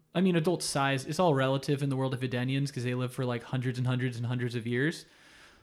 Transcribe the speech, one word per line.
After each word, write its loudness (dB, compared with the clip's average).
I 2
mean, 4
adult 2
size, 0
it's -4
all 4
relative 2
in 0
the 0
world 0
of -6
Edenians 0
'cause -4
they 0
live -2
for, -4
like, -2
hundreds -2
and 0
hundreds 0
and -4
hundreds -2
of -4
years. 0